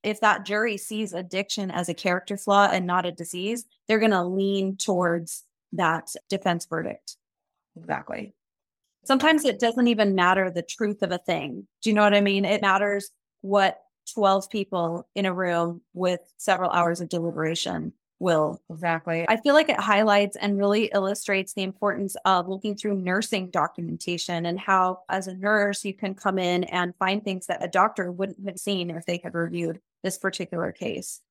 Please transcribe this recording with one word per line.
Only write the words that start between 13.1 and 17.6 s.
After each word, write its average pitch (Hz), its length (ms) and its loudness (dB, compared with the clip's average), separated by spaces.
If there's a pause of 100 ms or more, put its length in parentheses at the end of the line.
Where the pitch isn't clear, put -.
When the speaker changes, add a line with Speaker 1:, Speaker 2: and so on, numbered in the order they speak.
Speaker 1:
what 196 380 2 (340)
twelve 196 380 4
people 175 640 -4
in 196 100 -2
a 185 80 0
room 170 480 0 (140)
with 180 240 0 (180)
several 185 320 0
hours 175 320 0
of 165 80 -8
deliberation 165 840 -4 (260)